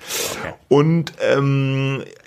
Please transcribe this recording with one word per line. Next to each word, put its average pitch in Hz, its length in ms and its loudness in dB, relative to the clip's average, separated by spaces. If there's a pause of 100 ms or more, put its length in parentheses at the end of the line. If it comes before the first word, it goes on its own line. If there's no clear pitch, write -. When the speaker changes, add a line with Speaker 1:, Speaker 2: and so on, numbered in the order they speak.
(400)
Speaker 1:
Okay. - 120 -10 (160)
Speaker 2:
Und, 156 520 4
ähm, 135 840 0 (240)